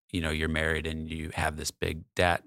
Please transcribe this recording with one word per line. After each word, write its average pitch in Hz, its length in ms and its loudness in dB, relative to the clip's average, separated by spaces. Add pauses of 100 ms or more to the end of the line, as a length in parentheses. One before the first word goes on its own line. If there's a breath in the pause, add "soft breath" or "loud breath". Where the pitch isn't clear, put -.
(100)
you 87 100 0
know, 80 100 0
you're 78 180 0
married 78 380 0
and 80 240 -4
you 80 240 -6
have 78 220 0
this 78 140 -4
big 82 320 -4 (140)
debt 87 300 4